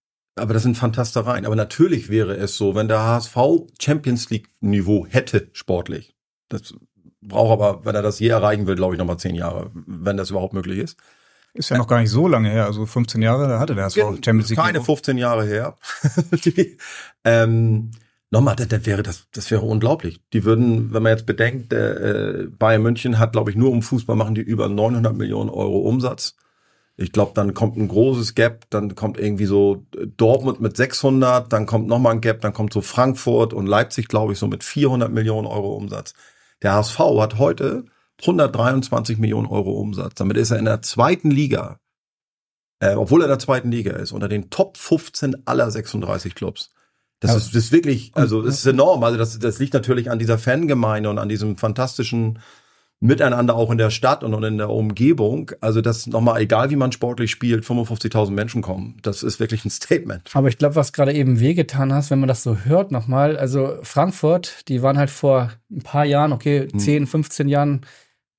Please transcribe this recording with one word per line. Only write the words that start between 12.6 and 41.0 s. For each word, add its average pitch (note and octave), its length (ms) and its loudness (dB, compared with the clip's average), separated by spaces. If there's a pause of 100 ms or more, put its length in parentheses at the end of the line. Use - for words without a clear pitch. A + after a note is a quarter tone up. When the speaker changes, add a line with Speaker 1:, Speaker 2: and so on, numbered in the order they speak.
Speaker 2:
also G#2+ 200 -4
fünfzehn A2+ 360 0
Jahre B2 380 2
hatte A#2 160 -2
der G2 80 -2
H G2 40 -2
S F#2+ 80 -6
V G#3 160 2
Speaker 1:
Gen-, D3+ 120 -8
Speaker 2:
Champions A2 280 4
League A2+ 80 0
Speaker 1:
keine E3+ 180 2
Speaker 2:
Niveau. B2 80 -4
Speaker 1:
fünfzehn C#3 320 0
Jahre A#2+ 280 0
her. G#2 300 -4 (340)
<laughs> - 360 -2
Die, - 320 2 (480)
ähm, A2+ 640 4 (380)
nochmal, C3 260 4
das, A2+ 140 -6
das G#2+ 160 -2
wäre, G#2 180 -2
das, - 300 -10
das - 180 -8
wäre G#2+ 120 2
unglaublich. A2 580 -2 (100)
Die G#2+ 140 0
würden, A2+ 480 2
wenn A2 100 0
man A2+ 80 4
jetzt A2+ 140 0
bedenkt, A#2 480 -2
äh, G#2 720 -2
äh, - 40 -10
Bayern A2 340 2
München A#2 380 0
hat, A2 140 2
glaube G#2+ 180 0
ich, G2 60 -4
nur B2+ 120 4
um A#2+ 120 2
Fußball A#2 340 -2
machen A2 180 0
die A2 80 -2
über G#2+ 280 -2
neunhundert A2 480 0
Millionen G#2 320 -4
Euro G2 300 -2
Umsatz. B2 580 -2 (580)
Ich F2+ 160 -6
glaube, G2+ 240 0
dann G2+ 180 0
kommt A2 220 -2
ein G#2+ 140 -2
großes A#2 440 2
Gap, A#2 360 0
dann G#2 260 -4
kommt G#2+ 240 -6
irgendwie G#2 260 -2
so G2+ 400 2 (300)
Dortmund B2 460 2
mit A2+ 160 -2
sechshundert, B2+ 720 2
dann G#2+ 140 0
kommt A2 220 0
nochmal A#2 260 4
ein A2+ 80 -2
Gap, A2+ 180 0
dann G#2 140 -4
kommt G#2+ 180 -4
so A2 80 -2
Frankfurt A#2+ 760 0
und G2 140 -4
Leipzig, A2 400 0
glaube G#2+ 240 0
ich, F#2+ 80 -6
so G#2 80 -2
mit G2+ 160 -6
vierhundert B2+ 480 0
Millionen A2 360 -2
Euro G#2 280 -6
Umsatz. G2+ 380 -12 (480)
Der G2 140 4
H G#2 40 6
S A2 120 0
V A2+ 300 4
hat A2 160 -2
heute D#3+ 460 0 (400)
hundertdreiundzwanzig B2+ 960 0
Millionen A2 300 0
Euro G2+ 240 -2
Umsatz. G#2 420 -6
Damit G2 240 -2
ist A2+ 140 0
er A2+ 80 2
in G#2+ 60 -2
der A2 180 0
zweiten D3+ 480 2